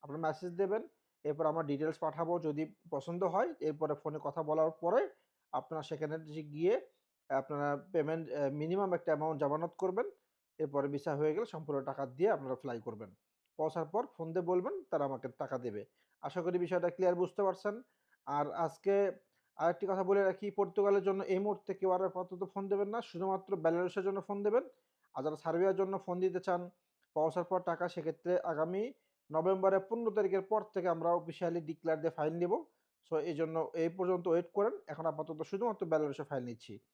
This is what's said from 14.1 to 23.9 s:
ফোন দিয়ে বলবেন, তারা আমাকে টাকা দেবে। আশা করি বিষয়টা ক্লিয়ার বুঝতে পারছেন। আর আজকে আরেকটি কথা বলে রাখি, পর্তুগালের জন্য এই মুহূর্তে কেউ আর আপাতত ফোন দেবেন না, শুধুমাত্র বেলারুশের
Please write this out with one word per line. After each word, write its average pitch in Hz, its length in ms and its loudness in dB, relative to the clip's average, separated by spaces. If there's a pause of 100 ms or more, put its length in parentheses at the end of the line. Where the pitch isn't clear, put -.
ফোন 165 160 -8
দিয়ে 175 120 0
বলবেন, 190 380 0
তারা 143 220 0
আমাকে 135 220 -4
টাকা 131 300 -6
দেবে। 104 280 -6 (360)
আশা 165 200 -4
করি 175 180 0
বিষয়টা 175 300 2
ক্লিয়ার 180 260 4
বুঝতে 180 280 0
পারছেন। 208 380 -2 (440)
আর 143 260 0
আজকে 190 600 2 (440)
আরেকটি 170 340 0
কথা 190 140 2
বলে 196 200 4
রাখি, 190 280 0
পর্তুগালের 196 520 4
জন্য 196 200 2
এই 185 160 2
মুহূর্তে 202 340 -2
কেউ 190 180 2
আর 180 120 2
আপাতত 180 400 -4 (100)
ফোন 196 140 -4
দেবেন 202 200 2
না, 208 140 -4
শুধুমাত্র 190 540 -2
বেলারুশের 175 480 2